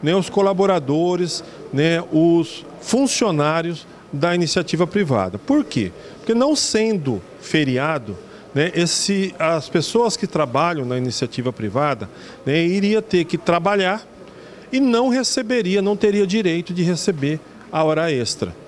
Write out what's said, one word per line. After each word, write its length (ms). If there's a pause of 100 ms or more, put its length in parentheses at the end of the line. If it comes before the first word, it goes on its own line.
né, 120
os 140
colaboradores, 1120 (300)
né, 380
os 520 (160)
funcionários 1080 (260)
da 220
iniciativa 500
privada. 520
Por 280
quê? 260 (280)
Porque 140
não 220
sendo 680 (200)
feriado, 720 (380)
né, 200
esse, 640
as 300
pessoas 480
que 100
trabalham 600
na 120
iniciativa 540
privada, 580 (360)
né, 180
iria 380
ter 240
que 120
trabalhar 680 (680)
e 80
não 300
receberia, 720
não 160
teria 280
direito 480
de 100
receber 560 (320)
a 120
hora 280
extra. 440 (120)